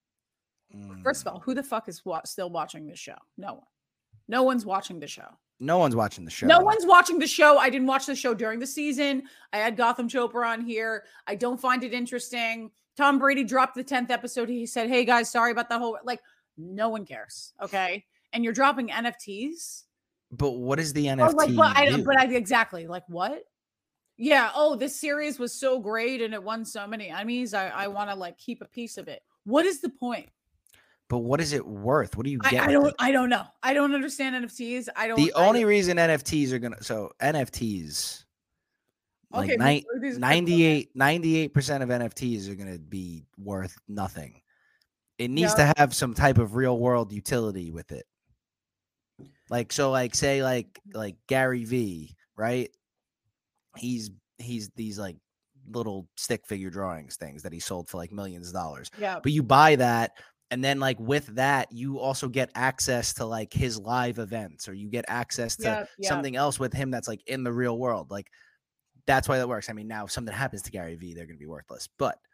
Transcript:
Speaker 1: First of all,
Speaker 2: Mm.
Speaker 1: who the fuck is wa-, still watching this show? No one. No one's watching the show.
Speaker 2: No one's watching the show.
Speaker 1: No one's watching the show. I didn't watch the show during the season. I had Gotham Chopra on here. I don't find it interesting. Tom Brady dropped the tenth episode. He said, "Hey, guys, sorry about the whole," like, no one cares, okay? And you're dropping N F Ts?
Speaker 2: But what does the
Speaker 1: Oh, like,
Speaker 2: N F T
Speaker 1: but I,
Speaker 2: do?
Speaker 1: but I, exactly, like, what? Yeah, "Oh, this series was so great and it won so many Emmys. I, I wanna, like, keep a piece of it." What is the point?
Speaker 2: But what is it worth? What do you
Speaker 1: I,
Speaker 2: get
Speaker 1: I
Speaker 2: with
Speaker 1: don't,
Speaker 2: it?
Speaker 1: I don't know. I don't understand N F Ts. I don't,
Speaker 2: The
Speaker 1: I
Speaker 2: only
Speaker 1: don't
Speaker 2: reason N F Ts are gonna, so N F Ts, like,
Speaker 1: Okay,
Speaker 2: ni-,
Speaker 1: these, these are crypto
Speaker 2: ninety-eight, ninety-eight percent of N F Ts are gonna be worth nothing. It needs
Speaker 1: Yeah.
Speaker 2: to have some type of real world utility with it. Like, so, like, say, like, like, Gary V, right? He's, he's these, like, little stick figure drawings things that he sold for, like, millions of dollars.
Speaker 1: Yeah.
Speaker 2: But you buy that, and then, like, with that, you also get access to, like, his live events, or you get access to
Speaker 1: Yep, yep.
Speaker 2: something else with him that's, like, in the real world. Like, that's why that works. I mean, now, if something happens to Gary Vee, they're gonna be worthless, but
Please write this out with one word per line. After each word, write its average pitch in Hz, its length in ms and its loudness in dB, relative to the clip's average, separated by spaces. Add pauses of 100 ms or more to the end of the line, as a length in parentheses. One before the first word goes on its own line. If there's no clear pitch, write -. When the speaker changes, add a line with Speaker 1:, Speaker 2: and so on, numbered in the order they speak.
(1040)
Speaker 1:
First 262 220 -2
of 180 80 -6
all, 185 60 -16
Speaker 2:
Mm. - 40 -20
Speaker 1:
who 262 100 -4
the 269 100 -4
fuck 220 260 -6
is 170 160 -14
wa-, 170 200 -6
still 180 240 -8
watching 160 380 -8
this - 120 -18
show? - 160 -16 (220)
No 180 160 -12
one. - 100 -20 (640)
No 247 160 2
one's 247 220 2
watching 190 340 -6
the 143 80 -12
show. - 200 -16 (320)
Speaker 2:
No 156 200 2
one's 139 160 4
watching 101 300 0
the 80 60 -12
show. - 140 -4
Speaker 1:
No 330 140 10
one's 415 260 4
watching 359 320 8
the 311 100 2
show. 294 300 8
I 262 120 4
didn't 254 180 0
watch 262 180 0
the 277 100 -4
show 247 180 -2
during 220 260 -4
the 269 80 -6
season. 285 560 -2 (300)
I 208 40 -2
had 220 180 0
Gotham 240 320 2
Chopra 240 380 -2
on 226 160 -2
here. 220 440 -4 (200)
I 208 100 -4
don't 240 240 -2
find 254 240 2
it 233 100 -6
interesting. 233 760 -6 (260)
Tom 277 240 6
Brady 269 240 4
dropped 262 320 2
the 254 80 -6
tenth 247 280 -2
episode. 240 380 -4
He 240 160 -6
said, 226 240 -2
"Hey, 247 160 4
guys, 233 260 4
sorry 240 200 4
about 233 180 -2
the 233 100 -2
whole," 226 240 -4
like, 240 160 -4 (380)
no 190 320 -2
one 214 160 -6
cares, - 560 -16
okay? 196 440 -2 (280)
And 233 100 -2
you're 233 100 0
dropping 262 380 2
N 226 160 -4
F 233 100 -6
Ts? 262 680 -12 (460)
Speaker 2:
But 131 200 0
what 127 260 -2
does 156 160 -2
the 143 160 0
Speaker 1:
Oh, 135 60 0
like, 135 40 2
Speaker 2:
N - 20 -
F 302 260 6
T - 80 2
Speaker 1:
but 277 220 6
I, 285 120 8
Speaker 2:
do? 254 140 4
Speaker 1:
but 269 160 6
I, 262 60 6
exactly, 226 600 0
like, 175 220 -10
what? 190 360 -4 (760)
Yeah, 247 360 4
"Oh, 302 220 4
this 269 240 -4
series 294 400 -4
was 240 140 -6
so 262 260 0
great 226 420 -4
and 220 120 -4
it 202 100 -8
won 220 220 -6
so 202 200 -10
many 208 240 -10
Emmys. 220 440 -4
I, 190 160 -2
I 190 180 -4
wanna, 202 280 -6
like, 175 220 -10
keep - 240 -12
a - 40 -16
piece 233 320 -12
of 185 100 -14
it." 143 160 -14 (220)
What 277 200 4
is 370 160 0
the - 80 -4
point? - 400 -8 (800)
Speaker 2:
But 120 100 0
what 123 200 0
is 151 140 -2
it 131 120 -2
worth? 107 520 0
What 123 80 -4
do 143 60 -4
you 131 120 -4
Speaker 1:
I, 269 60 4
Speaker 2:
get 254 140 4
Speaker 1:
I 285 40 2
Speaker 2:
with 285 60 6
Speaker 1:
don't, 285 140 6
Speaker 2:
it? - 120 -2
Speaker 1:
I 247 120 2
don't 254 180 2
know. 233 160 0 (180)
I 254 100 2
don't 285 200 2
understand 269 420 -4
N 247 80 -6
F 226 120 -12
Ts. 240 400 -8
I 226 120 -2
don't, 226 100 -2
Speaker 2:
The 156 160 4
Speaker 1:
I 170 120 6
Speaker 2:
only 233 160 6
Speaker 1:
don't 214 80 4
Speaker 2:
reason 180 280 4
N 165 120 6
F 151 140 2
Ts 143 280 0
are 127 80 0
gonna, 117 240 -8
so 107 360 -6
N 120 160 2
F 131 140 0
Ts, 90 760 -6 (1080)
like, 277 200 -2
Speaker 1:
Okay, 240 60 4
Speaker 2:
ni-, 143 160 6
Speaker 1:
these, 147 120 0 (160)
these 254 160 -4
are - 20 -6
crypto - 0 -
Speaker 2:
ninety-eight, 160 760 4
ninety-eight 160 580 2
percent 139 300 0
of 123 80 0
N 120 100 0
F 113 120 -4
Ts 110 360 -4
are 101 60 -10
gonna 95 220 -10
be 82 480 -10 (120)
worth 98 380 -8 (120)
nothing. 95 540 -8 (760)
It 120 120 -4
needs 160 280 2
Speaker 1:
Yeah. 147 140 6
Speaker 2:
to 151 80 4
have 139 160 4
some 123 180 -2
type 139 240 4
of 107 180 4
real 127 220 2
world 120 340 2
utility 101 600 -4
with 82 200 -12
it. 69 140 -12 (1400)
Like, 120 220 -4
so, 139 200 0
like, 127 220 0
say, 139 300 2
like, 127 360 -2 (140)
like, 104 220 -8 (120)
Gary 131 360 0
V, 95 520 -4 (200)
right? 120 340 -2 (1080)
He's, 117 340 -6 (260)
he's 120 380 -10
these, 107 240 -8
like, 92 160 -10 (540)
little 107 380 -6 (100)
stick - 280 -6
figure 95 240 -8
drawings 87 460 -8
things 76 280 -14
that 82 100 -14
he 85 60 -12
sold 87 280 -8
for, - 80 -12
like, 85 160 -10
millions 92 380 -12
of 87 40 -12
dollars. 78 460 -10
Speaker 1:
Yeah. 190 240 -6
Speaker 2:
But - 80 0
you 151 120 0
buy 143 340 8
that, 117 400 2 (320)
and 127 140 -4
then, 139 160 0
like, 135 200 -2
with 139 360 -2
that, 131 380 2
you 131 260 -8
also 131 300 -4
get 123 260 -2
access 123 600 0
to, 120 100 -6
like, 110 280 -8
his 120 240 -2
live 120 400 -2
events, 104 520 -10
or 95 40 -12
you 104 160 -12
get 117 200 -6
access 120 480 -6
to 110 200 -2
Speaker 1:
Yep, 104 200 -10
yep. 143 300 -2
Speaker 2:
something 127 100 -6
else 143 220 0
with 131 140 -4
him 135 160 -2
that's, 123 180 -6
like, 110 200 -8
in 131 160 -6
the 123 80 -2
real 120 260 0
world. 113 340 -4
Like, 101 200 -10 (760)
that's 135 220 4
why 135 100 2
that 123 100 -2
works. 113 200 -6
I 110 40 -10
mean, 107 140 -12
now, 107 180 -8
if 95 60 -12
something 113 240 -8
happens 110 280 -6
to - 80 -14
Gary 85 240 -10
Vee, 85 200 -14
they're 85 120 -16
gonna 80 120 -20
be 76 80 -18
worthless, 73 400 -16 (100)
but 135 220 -4 (140)